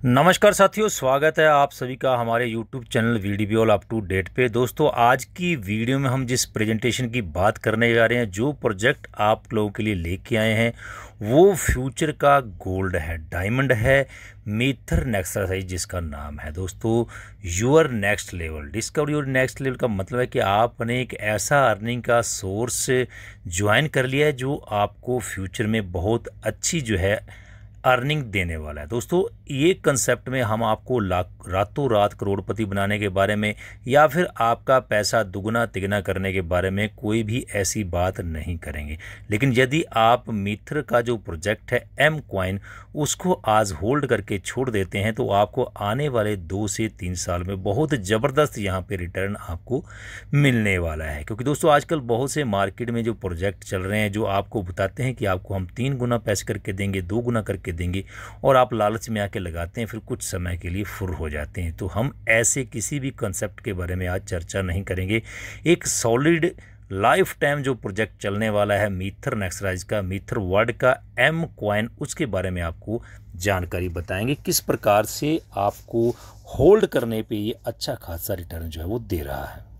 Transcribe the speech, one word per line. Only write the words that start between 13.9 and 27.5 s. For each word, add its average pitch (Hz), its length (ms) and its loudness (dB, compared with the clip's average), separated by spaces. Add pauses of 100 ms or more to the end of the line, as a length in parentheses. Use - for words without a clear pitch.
Maether 123 540 0
Nextra 98 580 -2
जिसका 92 380 -6
नाम 73 400 -10
है। 82 120 -12
दोस्तों, 110 540 -2 (560)
your 151 260 6
next 104 420 -2 (120)
level, 78 340 -8
discover 147 420 -2
your 135 200 0
next 131 240 0
level 131 160 -2
का 135 100 0
मतलब 104 320 -2
है 123 80 0
कि 131 120 -2
आपने 113 600 2
एक 120 120 -8
ऐसा 107 580 2
अर्निंग 113 320 -2
का 120 180 4
सोर्स 117 840 -2 (420)
ज्वाइन 104 400 2
कर 131 200 0
लिया 135 180 2
है, 151 80 2
जो 131 220 -4
आपको 107 640 -2
फ्यूचर 95 480 -4
में 107 240 0
बहुत 101 360 0 (160)
अच्छी 147 380 -2
जो 113 160 0
है 98 460 -2 (420)